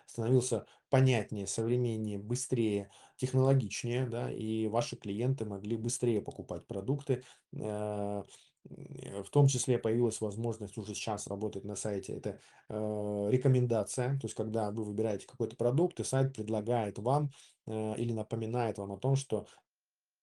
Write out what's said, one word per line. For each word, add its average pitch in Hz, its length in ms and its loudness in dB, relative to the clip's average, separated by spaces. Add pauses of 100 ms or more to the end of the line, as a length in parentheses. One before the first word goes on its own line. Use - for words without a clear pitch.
становился 117 580 2 (240)
понятнее, 117 580 4
современнее, 113 720 0
быстрее, 107 720 0 (280)
технологичнее, 131 880 2
да, 120 240 -4
и 110 360 -2
ваши 113 300 0
клиенты 113 480 -2
могли 104 320 -4
быстрее 113 440 0
покупать - 460 -10
продукты. 120 560 -4 (300)
Э, 104 720 -4 (460)
м, - 540 -10
в - 80 -14
том 143 160 8
числе 127 320 2
появилась 117 420 2
возможность 107 560 -4
уже 101 180 -6
сейчас 104 320 -4
работать 101 380 -4
на 101 120 -6
сайте. 101 360 -4
Это, 101 260 -6 (300)
э, 104 600 -2
рекомендация. 127 880 2
То 117 80 -4
есть, - 80 -6
когда 107 360 -2
вы 110 140 -4
выбираете 104 420 -2
какой-то - 300 -6
продукт, 139 440 2
и - 40 0
сайт 135 300 2
предлагает 107 640 -2
вам, 135 320 2 (360)
э, 110 300 -2
или 117 160 0
напоминает 110 640 -2
вам 101 140 -6
о 98 40 -10
том, 135 200 4
что - 300 -2 (760)